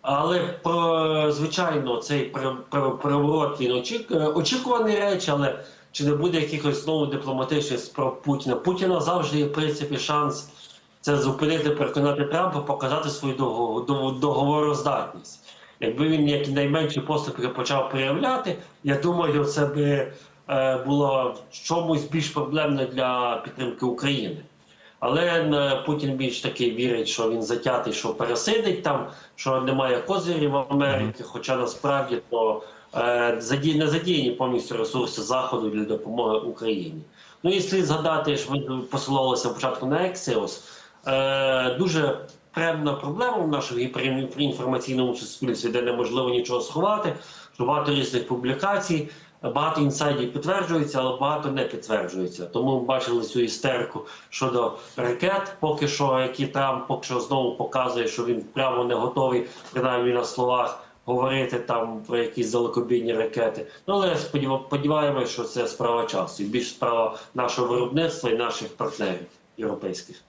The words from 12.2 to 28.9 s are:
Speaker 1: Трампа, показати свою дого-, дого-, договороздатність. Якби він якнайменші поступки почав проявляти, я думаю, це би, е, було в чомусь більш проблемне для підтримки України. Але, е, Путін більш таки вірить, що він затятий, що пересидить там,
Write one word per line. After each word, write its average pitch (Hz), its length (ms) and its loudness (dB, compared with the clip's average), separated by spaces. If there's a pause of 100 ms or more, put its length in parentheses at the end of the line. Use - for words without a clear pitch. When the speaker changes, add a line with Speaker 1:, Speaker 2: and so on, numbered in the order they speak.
Speaker 1:
Трампа, 151 360 0
показати 143 500 -2
свою 135 260 -4
дого-, 120 460 0
дого-, 135 300 0
договороздатність. 143 1300 0 (400)
Якби 120 280 0
він 151 220 4
якнайменші 143 720 0
поступки 147 460 -2
почав 131 420 0
проявляти, 170 680 0 (280)
я 139 120 2
думаю, 151 500 2
це 147 200 2
би, 143 460 2 (380)
е, 131 360 2
було 135 500 2 (160)
в - 20 -20
чомусь 160 500 0
більш 156 260 -2
проблемне 143 560 0
для 127 580 0
підтримки 127 420 -4
України. 123 520 -2 (640)
Але, 147 260 2
е, 147 600 2
Путін 147 260 0
більш 131 300 -2
таки 120 300 0
вірить, 117 360 0
що 113 220 0
він 113 140 0
затятий, 117 500 0
що 110 200 -4
пересидить 190 680 0
там, 143 240 0 (280)